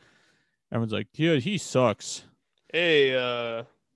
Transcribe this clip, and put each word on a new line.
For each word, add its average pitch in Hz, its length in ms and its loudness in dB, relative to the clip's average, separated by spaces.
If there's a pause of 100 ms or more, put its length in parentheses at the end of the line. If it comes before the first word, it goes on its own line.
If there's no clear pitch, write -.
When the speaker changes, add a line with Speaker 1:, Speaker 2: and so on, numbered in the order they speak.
(720)
Speaker 1:
Everyone's 113 220 -4
like, 104 200 -6
"Yeah, 160 220 2
he 156 220 -2
sucks." - 640 -2 (500)
Speaker 2:
Hey, 156 420 4
uh, 120 500 -4 (300)